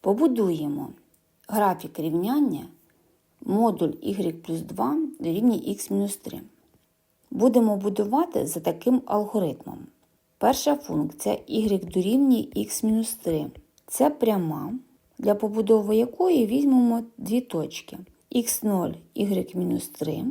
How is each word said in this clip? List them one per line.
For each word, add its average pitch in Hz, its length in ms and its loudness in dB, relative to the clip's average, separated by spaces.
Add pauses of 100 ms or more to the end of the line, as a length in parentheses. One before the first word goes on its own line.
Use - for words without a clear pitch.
Побудуємо 196 880 0 (600)
графік 202 500 -2
рівняння 175 680 0 (720)
модуль 202 480 2
y 190 440 -4
плюс 165 280 -8
два - 360 -4 (240)
дорівнює 202 380 2
x - 340 -6
мінус 202 240 -2
три. - 240 -12 (920)
Будемо 220 460 4
будувати 208 720 -2
за - 140 -6
таким 175 460 0
алгоритмом. 208 720 -2 (600)
Перша 269 380 2
функція - 580 -4 (140)
y 202 440 0
дорівнює 226 540 4 (100)
x - 300 -4
мінус 220 280 0
три. 156 320 -4 (400)
Це 285 240 2
пряма, 180 640 0 (460)
для 208 160 2
побудови 214 640 2
якої 247 500 2
візьмемо 247 560 4 (160)
дві 220 220 -2
точки: - 580 -8 (320)
ікс 240 320 -2
нуль, 185 300 0 (240)
y 190 400 -2
мінус 175 320 -2
три - 420 -6